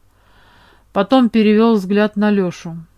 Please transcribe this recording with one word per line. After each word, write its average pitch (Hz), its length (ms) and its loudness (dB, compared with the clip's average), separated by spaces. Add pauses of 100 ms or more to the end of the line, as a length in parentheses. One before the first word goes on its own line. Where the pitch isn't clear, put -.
(920)
Потом 233 360 0
перевел 220 460 2
взгляд 202 420 -2
на 208 140 0
Лешу. 175 460 -4 (220)